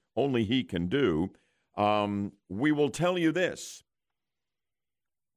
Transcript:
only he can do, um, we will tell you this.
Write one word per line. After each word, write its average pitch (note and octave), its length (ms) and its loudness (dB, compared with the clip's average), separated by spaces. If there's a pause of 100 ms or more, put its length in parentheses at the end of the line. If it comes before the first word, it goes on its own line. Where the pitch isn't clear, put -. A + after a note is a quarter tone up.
(160)
only B2 280 2
he B2 200 0
can F2 240 -2
do, F#2+ 420 2 (460)
um, G#2 560 0 (160)
we B2 240 0
will D3 180 2
tell F3+ 260 0
you E3 140 2
this. - 540 -4 (1500)